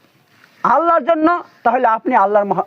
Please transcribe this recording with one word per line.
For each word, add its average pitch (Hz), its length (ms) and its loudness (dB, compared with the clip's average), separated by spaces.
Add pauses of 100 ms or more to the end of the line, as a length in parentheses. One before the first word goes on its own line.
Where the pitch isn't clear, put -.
(640)
আল্লাহর 311 420 0
জন্য, 320 400 0 (180)
তাহলে 247 260 0
আপনি 226 260 -2
আল্লাহর 208 300 2
মহ-, 196 220 -4